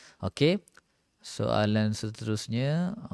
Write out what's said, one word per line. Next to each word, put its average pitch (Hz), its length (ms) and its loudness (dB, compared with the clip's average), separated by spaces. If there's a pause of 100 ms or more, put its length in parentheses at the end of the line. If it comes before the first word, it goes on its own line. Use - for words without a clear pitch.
(260)
Okey. 151 320 4 (640)
Soalan 107 720 2
seterusnya. 117 1040 -2 (160)